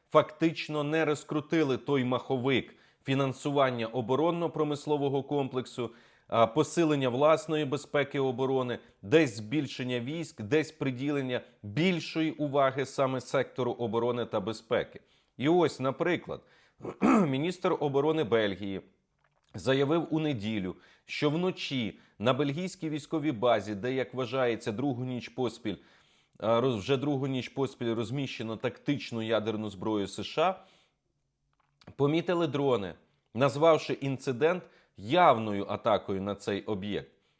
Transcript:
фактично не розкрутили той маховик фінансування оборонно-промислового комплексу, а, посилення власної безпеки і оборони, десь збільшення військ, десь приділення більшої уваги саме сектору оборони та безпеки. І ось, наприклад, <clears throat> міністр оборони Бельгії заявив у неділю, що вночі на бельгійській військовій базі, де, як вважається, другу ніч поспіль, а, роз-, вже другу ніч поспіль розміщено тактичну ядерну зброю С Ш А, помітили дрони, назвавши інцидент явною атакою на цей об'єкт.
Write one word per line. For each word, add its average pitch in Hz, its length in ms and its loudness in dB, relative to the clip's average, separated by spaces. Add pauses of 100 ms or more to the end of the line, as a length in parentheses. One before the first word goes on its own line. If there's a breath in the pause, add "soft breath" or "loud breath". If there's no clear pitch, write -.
(120)
фактично 151 720 2
не 156 220 2
розкрутили 151 720 0
той 143 260 0
маховик 127 720 0 (280 soft breath)
фінансування 135 840 0
оборонно-промислового 143 1400 0
комплексу, 127 680 -4 (360 loud breath)
а, 113 200 6
посилення 147 640 2
власної 151 560 2
безпеки 139 520 -2
і 139 40 0
оборони, 131 580 0 (220 loud breath)
десь 123 340 4
збільшення 123 640 -4
військ, 147 420 -8
десь 143 300 0
приділення 131 720 -2 (220 loud breath)
більшої 160 680 0
уваги 139 540 0
саме 131 360 0
сектору 127 500 -2
оборони 117 540 0
та 107 140 -2
безпеки. 107 600 -4 (380 soft breath)
І 127 120 0
ось, 170 300 2
наприклад, 135 640 -2 (340 soft breath)
<clears throat> - 260 -10
міністр 175 760 2
оборони 147 440 2
Бельгії 98 580 0 (760)
заявив 139 560 2
у 156 80 2
неділю, 107 560 -2 (300 soft breath)
що - 240 0
вночі 143 720 -2 (200 loud breath)
на 120 140 2
бельгійській 151 560 -4
військовій 151 420 -4
базі, 107 440 0
де, 120 180 -4
як 127 200 -4
вважається, 120 580 -2
другу 123 340 -4
ніч 127 240 -8
поспіль, 110 460 -4 (640 soft breath)
а, 117 240 2
роз-, 127 160 2
вже 131 200 0
другу 139 300 -2
ніч 127 220 -4
поспіль 123 460 -2
розміщено 117 600 -4
тактичну 123 640 -4
ядерну 110 480 0
зброю 98 380 -2
С 98 160 -8
Ш 160 260 0
А, 185 60 -4 (1400 loud breath)
помітили 165 560 0
дрони, 123 460 0 (400)
назвавши 143 600 4
інцидент 139 720 0 (340 soft breath)
явною 110 720 4
атакою 101 520 0
на 101 140 -4
цей 101 260 -4
об'єкт. 98 500 -6 (280)